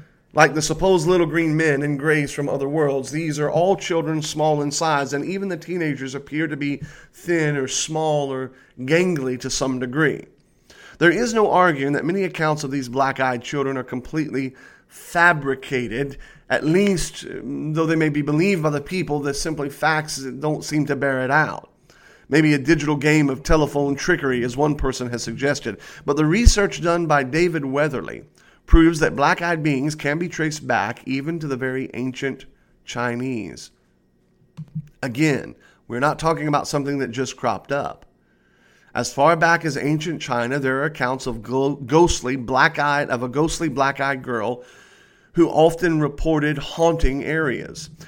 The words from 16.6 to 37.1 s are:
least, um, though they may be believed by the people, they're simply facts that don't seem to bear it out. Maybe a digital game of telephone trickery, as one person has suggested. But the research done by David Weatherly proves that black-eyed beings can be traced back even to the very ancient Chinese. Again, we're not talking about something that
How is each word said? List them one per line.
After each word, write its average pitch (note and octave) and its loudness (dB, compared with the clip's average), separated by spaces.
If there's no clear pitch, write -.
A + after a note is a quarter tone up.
least, F#3 2
um, C#3 -8
though D#3+ 0
they D#3+ 2
may D#3 2
be D3 -2
believed D#3 2
by D#3 2
the D3 -2
people, D3+ -4
they're C#3+ -4
simply C#3+ -6
facts D#3 -2
that C3 -10
don't D#3 -2
seem D3+ 0
to C#3 -2
bear C3+ -2
it B2+ -2
out. C#3+ 0
Maybe D3+ 6
a D3 2
digital D3 2
game D3+ 4
of C#3 -6
telephone D3 2
trickery, C3+ 0
as B2 -4
one D3 2
person C3 -4
has A#2 -6
suggested. A#2 -4
But C#3+ 0
the D#3 4
research G3 4
done E3+ 2
by D3 4
David D#3 0
Weatherly C3 -2
proves E3 6
that D3 2
black-eyed E3 2
beings D3 0
can D3 -2
be F3 -2
traced D3+ -4
back A2+ 0
even C#3 -4
to D#3 -8
the C3+ -2
very C3 -4
ancient B2+ -6
Chinese. A#2+ -6
Again, B2+ 0
we're A#2+ -4
not D3+ 0
talking D3+ 0
about D3 0
something C#3+ -2
that B2+ -4